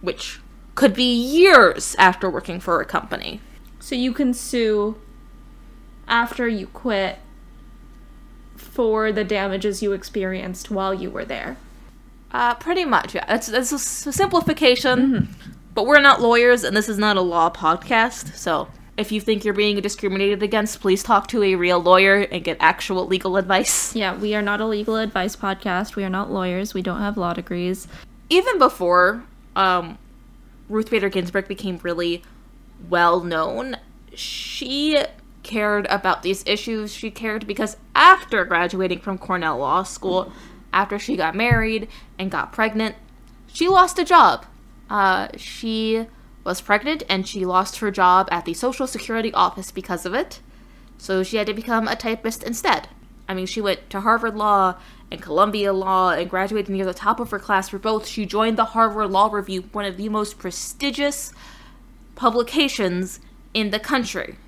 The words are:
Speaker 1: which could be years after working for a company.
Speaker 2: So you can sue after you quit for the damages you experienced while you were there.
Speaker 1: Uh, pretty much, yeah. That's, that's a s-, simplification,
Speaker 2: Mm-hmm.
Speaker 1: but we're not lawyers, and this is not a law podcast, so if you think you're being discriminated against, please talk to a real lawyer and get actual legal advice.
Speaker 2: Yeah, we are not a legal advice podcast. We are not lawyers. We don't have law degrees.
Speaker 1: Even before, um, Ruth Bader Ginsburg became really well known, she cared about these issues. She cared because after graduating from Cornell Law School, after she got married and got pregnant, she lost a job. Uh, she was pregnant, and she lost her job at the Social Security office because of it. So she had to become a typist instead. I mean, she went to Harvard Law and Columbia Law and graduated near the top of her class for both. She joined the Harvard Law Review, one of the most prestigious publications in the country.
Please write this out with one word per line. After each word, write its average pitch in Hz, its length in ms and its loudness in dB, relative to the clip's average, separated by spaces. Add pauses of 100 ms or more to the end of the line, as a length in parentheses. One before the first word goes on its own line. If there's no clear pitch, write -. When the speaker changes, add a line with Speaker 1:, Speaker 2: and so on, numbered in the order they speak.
Speaker 1:
which - 380 -8 (360)
could 247 180 4
be 247 220 2
years 269 800 6
after 185 320 4
working 170 300 -6
for 170 220 0
a - 40 -4
company. - 540 -6 (400)
Speaker 2:
So - 160 -8
you 247 180 0
can 254 200 0
sue 220 680 -2 (1080)
after 233 400 0
you 208 200 -4
quit 196 520 -4 (1400)
for 220 560 0
the 208 120 0
damages 196 580 -2
you 202 120 0
experienced 190 760 -6
while 190 240 -2
you 190 160 -6
were - 160 -10
there. - 320 -8 (760)
Speaker 1:
Uh, 240 240 0
pretty 349 300 -2
much, - 300 0
yeah. - 120 -4
That's, 220 200 0
that's 240 240 -2
a 294 40 -4
s-, - 400 -8
simplification, 311 840 2
Speaker 2:
Mm-hmm. - 520 0 (220)
Speaker 1:
but 214 120 0
we're 285 160 8
not 277 200 8
lawyers, 240 420 6
and - 120 -2
this 214 140 2
is 208 80 -2
not 208 200 2
a 185 40 2
law 170 280 4
podcast, 180 840 0
so 156 320 -2 (280)
if 214 160 -4
you 214 80 -2
think 208 240 0
you're 208 120 0
being 208 260 2
discriminated 196 640 -2
against, 214 360 -2
please 190 220 2
talk 208 260 2
to 233 140 -2
a 190 140 4
real 175 240 2
lawyer 190 420 6
and 180 220 -4
get 165 160 -4
actual 180 480 2
legal 190 300 -2
advice. 190 580 0
Speaker 2:
Yeah, 196 200 -2
we 208 200 -4
are 208 60 0
not 202 200 -2
a 220 60 -2
legal 220 300 -2
advice 214 380 -4
podcast. 190 600 -4
We 202 80 -4
are 190 80 -4
not 190 200 -4
lawyers. 185 440 -4
We 185 80 -4
don't 180 160 -4
have 208 180 -4
law 175 160 -2
degrees. 180 540 -6 (420)
Speaker 1:
Even 381 300 2
before, 180 640 4 (320)
um, 180 420 0 (720)
Ruth 220 220 -2
Bader 202 180 0
Ginsburg 185 380 -4
became 190 340 -8
really 170 400 -4 (680)
well 175 360 4
known, 175 540 -4 (360)
she 285 840 -4 (440)
cared 208 480 -2
about 196 320 0
these 190 240 -2
issues. 214 480 -4
She - 160 -10
cared 220 380 -6
because 214 300 -4 (180)
after 302 500 6
graduating 175 540 0
from 190 180 -8
Cornell 170 400 -2
Law 143 260 0
School, 185 480 -4 (400)
after 202 280 -2
she - 180 -6
got 160 180 -2
married 220 540 0 (300)
and 190 100 -4
got - 240 -6
pregnant, 220 420 -2 (520)
she - 200 -2
lost 359 300 4
a 349 80 0
job. 208 400 6 (420)
Uh, 196 480 0
she 220 720 -4 (380)
was - 180 -6
pregnant, 277 460 -2
and 190 200 -2
she 190 180 -6
lost 185 320 0
her 208 140 -4
job 185 400 4
at 175 140 -4
the 170 80 -6
Social 254 340 -4
Security 226 460 -6
office 185 380 0
because 185 340 -8
of 180 80 -6
it. 294 280 -6 (560)
So 190 260 -2
she 220 140 -4
had 208 100 0
to 208 60 -4
become 226 340 -2
a 226 80 -2
typist 226 480 -6
instead. - 460 -2 (380)
I 190 60 -8
mean, 185 120 -6
she 220 160 -8
went 196 280 -4
to 196 120 -8
Harvard 226 340 0
Law 202 400 2 (340)
and 165 120 -12
Columbia 196 500 0
Law 190 400 2
and 170 180 -2
graduated 196 400 -2
near 190 160 -2
the 185 80 -4
top 220 260 -2
of 240 120 -6
her 202 80 -6
class 196 300 -2
for 196 100 -10
both. 214 260 -2
She 214 200 -6
joined 220 320 0
the 226 80 4
Harvard 214 460 0
Law 202 200 4
Review, 190 400 -6
one 208 140 -4
of 190 100 -6
the 208 140 -8
most 214 280 -4
prestigious 285 920 -6 (840)
publications 233 1040 0 (340)
in 214 160 -2
the 208 100 -4
country. 240 560 -4 (120)